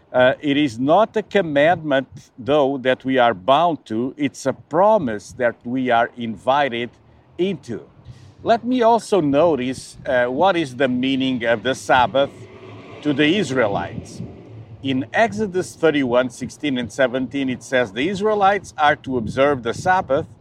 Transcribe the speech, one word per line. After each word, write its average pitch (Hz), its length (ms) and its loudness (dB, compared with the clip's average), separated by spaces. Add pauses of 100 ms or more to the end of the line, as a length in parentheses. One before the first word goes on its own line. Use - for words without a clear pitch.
(120)
Uh, 127 280 4
it 143 160 0
is 131 220 0
not 170 380 2
a 214 60 0
commandment, 156 840 0 (300)
though, 139 400 0
that 127 260 -2
we 131 140 0
are 117 160 4
bound 139 500 0
to. 120 320 -4
It's 143 300 -6
a 127 60 0
promise 156 800 0
that 120 320 -2
we 127 260 -4
are 117 260 2
invited 120 760 -2 (460)
into. 170 440 -4 (600)
Let 220 220 0
me 247 180 0
also 220 380 2
notice, 139 840 0
uh, 123 200 2
what 165 300 2
is 135 200 -4
the 135 120 2
meaning 127 560 -2
of 117 180 0
the 127 120 -2
Sabbath 127 560 2 (720)
to 147 100 0
the 151 240 2
Israelites. 110 880 -2 (600)
In 135 300 -4
Exodus 202 600 -2
thirty-one 127 560 2
sixteen 127 480 -6
and 117 120 -6
seventeen, 131 600 -2
it 120 140 -8
says, 123 280 0
"The 131 160 -2
Israelites 202 680 0
are 151 180 4
to 127 220 -6
observe 127 460 0
the 117 100 -2
Sabbath 165 540 0 (120)